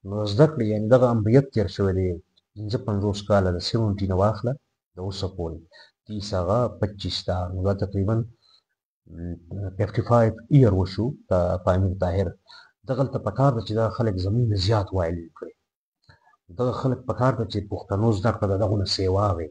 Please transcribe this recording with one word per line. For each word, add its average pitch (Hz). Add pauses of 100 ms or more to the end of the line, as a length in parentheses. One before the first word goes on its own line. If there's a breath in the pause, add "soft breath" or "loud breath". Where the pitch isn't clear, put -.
نو 104
زده 104
کړئ، 123
یعنې 107
دغه 123
امریت 117
تېر 101
شوی 98
دی، 92 (460)
پنځه 104
پنځوس 101
کاله، 98
د 87
سیونټي 104
نه 92
واخله، 110 (420)
د -
اوسه 92
پورې. 82 (420 loud breath)
تیس 104
هغه، 92
پچیس 101
دا، 90 (100)
نو 92
دا 98
تقریباً، 98
م، - (400)
ففټي 104
فایو 117 (180)
ایئر 127
وشو 95 (220)
په، 95 (200)
په -
امیر 92
طاهر. 90 (600 loud breath)
دغلته 127
په 101
کار 135
ده 113
چې 107
دا 110
خلک 110
زموږ 101
نه 104
زیات 104
وایلنټ 85
کړي. - (960 soft breath)
دغه 123
خلک 127
په 110
کار 127
ده 110
چې 101
پښتنو 101
زده 107
کړه 104
د 98
دغو 95
نه 98
سیوا 95
وي. 82